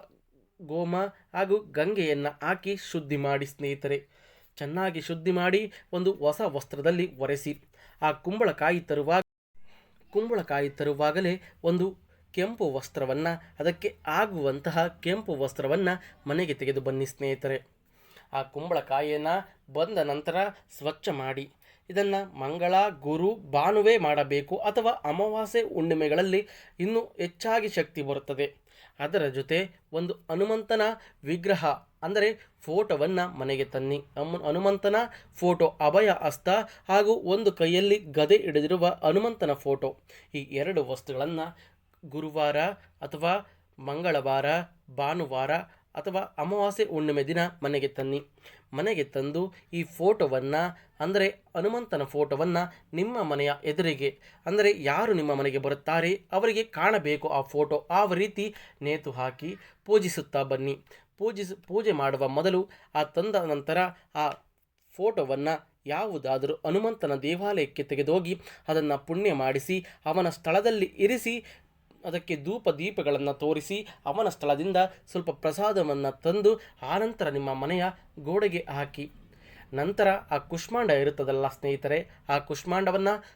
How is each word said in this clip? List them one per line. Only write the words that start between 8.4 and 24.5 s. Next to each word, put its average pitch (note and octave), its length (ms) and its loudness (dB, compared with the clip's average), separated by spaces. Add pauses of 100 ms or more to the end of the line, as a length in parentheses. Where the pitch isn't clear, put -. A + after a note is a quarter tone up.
ತರುವಾಗ, D#3+ 440 0 (840)
ಕುಂಬಳಕಾಯಿ F#3 600 0
ತರುವಾಗಲೇ D3+ 720 0 (220)
ಒಂದು F3+ 340 2 (340)
ಕೆಂಪು F#3 420 -2
ವಸ್ತ್ರವನ್ನ, C3+ 540 -2 (320)
ಅದಕ್ಕೆ E3+ 380 -2 (100)
ಆಗುವಂತಹ E3 800 0
ಕೆಂಪು F3 480 -4
ವಸ್ತ್ರವನ್ನ C#3 540 0 (380)
ಮನೆಗೆ D3+ 260 0
ತೆಗೆದು C3+ 280 -2
ಬನ್ನಿ C3+ 240 -2
ಸ್ನೇಹಿತರೆ. C3+ 580 -4 (720)
ಆ C3+ 100 -2
ಕುಂಬಳಕಾಯಿಯನ್ನ D3+ 840 -2 (460)
ಬಂದ F3 240 0
ನಂತರ D3+ 380 0 (420)
ಸ್ವಚ್ಛ D3+ 320 -6
ಮಾಡಿ. C3+ 400 -6 (400)
ಇದನ್ನ G3 260 0 (180)
ಮಂಗಳ, E3+ 400 -2 (260)
ಗುರು, D#3+ 360 0
ಭಾನುವೇ G3+ 640 4
ಮಾಡಬೇಕು D3 600 0